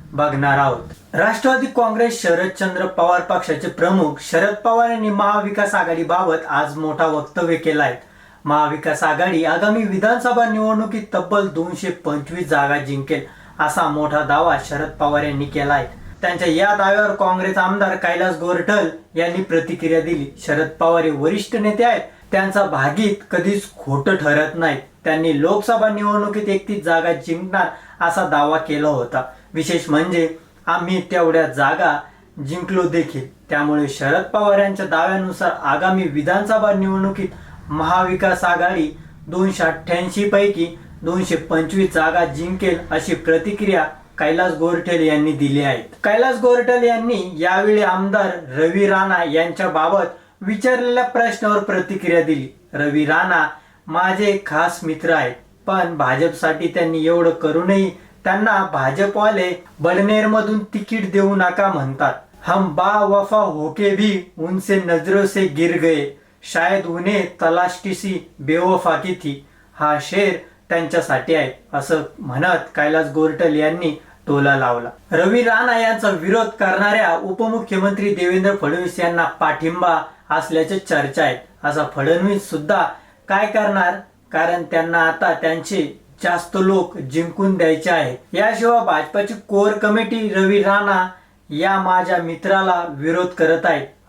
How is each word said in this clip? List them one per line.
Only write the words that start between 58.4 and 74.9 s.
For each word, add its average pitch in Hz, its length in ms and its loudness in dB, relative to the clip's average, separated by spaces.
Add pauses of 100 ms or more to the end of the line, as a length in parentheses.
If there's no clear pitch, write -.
भाजपवाले 196 880 0 (160)
बडनेरमधून 214 840 2
तिकीट 202 480 -6
देऊ 196 240 2
नका 185 320 2
म्हणतात. 139 460 -2 (300)
हम 190 320 0
बा 202 300 2
वफा 202 320 2
होके 160 520 0
भी 196 500 0
उनसे 190 460 0
नजरों 175 400 2
से 190 220 0
गिर 160 300 0
गए, 151 400 0 (360)
शायद 180 320 0
उन्हें 175 400 -2
तलाश 170 580 0
किसी 190 560 -6
बेवफा 170 560 2
की 185 180 -4
थी." 143 340 -8 (320)
हा 151 220 2
शेर 196 320 0 (360)
त्यांच्यासाठी 160 680 0
आहे 139 160 0 (220)
असं 151 280 -2 (180)
म्हणत 165 400 0 (160)
कैलास 156 380 2
गोरठल 156 420 2
यांनी 156 460 -2 (260)
टोला 139 280 2
लावला. 120 340 -2 (220)